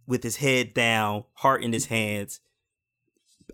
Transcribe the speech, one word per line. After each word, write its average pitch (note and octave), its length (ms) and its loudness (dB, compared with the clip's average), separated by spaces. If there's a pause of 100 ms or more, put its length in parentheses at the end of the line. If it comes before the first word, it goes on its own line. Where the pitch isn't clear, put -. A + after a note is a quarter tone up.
with B2 160 0
his A2+ 140 -4
head C3 360 2
down, A2 520 2 (100)
heart C3+ 280 2
in A#2 120 -2
his A2+ 120 -2
hands, G#2 540 -4 (1120)